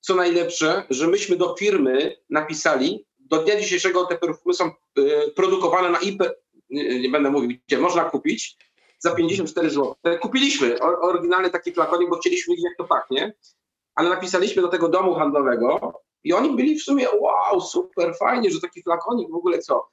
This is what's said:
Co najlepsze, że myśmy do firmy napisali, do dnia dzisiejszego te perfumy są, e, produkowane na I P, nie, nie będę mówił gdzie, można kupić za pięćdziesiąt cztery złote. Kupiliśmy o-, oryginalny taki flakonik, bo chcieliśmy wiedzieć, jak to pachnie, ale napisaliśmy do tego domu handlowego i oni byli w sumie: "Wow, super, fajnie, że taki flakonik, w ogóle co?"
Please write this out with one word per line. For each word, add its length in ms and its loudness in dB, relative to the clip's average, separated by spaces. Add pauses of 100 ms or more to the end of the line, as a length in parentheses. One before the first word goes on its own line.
Co 140 -2
najlepsze, 760 0
że 160 0
myśmy 300 0
do 220 -2
firmy 580 0 (140)
napisali, 760 -2 (120)
do 200 -2
dnia 220 2
dzisiejszego 460 0
te 120 -4
perfumy 360 -2
są, 120 -2
e, 720 0
produkowane 540 2
na 80 2
I 180 -2
P, 140 0 (400)
nie, 300 -4
nie 80 0
będę 220 2
mówił 200 0 (160)
gdzie, 120 0
można 260 2
kupić 520 -4 (420)
za 160 0
pięćdziesiąt 360 0
cztery 200 0
złote. 480 -2
Kupiliśmy 600 0
o-, 200 0
oryginalny 500 0
taki 220 -6
flakonik, 380 2
bo 80 0
chcieliśmy 340 -2
wiedzieć, 120 -2
jak 140 -4
to 60 -6
pachnie, 500 -2 (600)
ale 140 2
napisaliśmy 540 0
do 60 2
tego 200 0
domu 260 2
handlowego 800 0 (320)
i 80 0
oni 240 2
byli 220 2
w 40 -8
sumie: 240 0 (140)
"Wow, 400 2
super, 580 -2
fajnie, 320 0
że 100 -4
taki 220 -12
flakonik, 480 -2
w 40 -12
ogóle 240 0
co?" 340 -2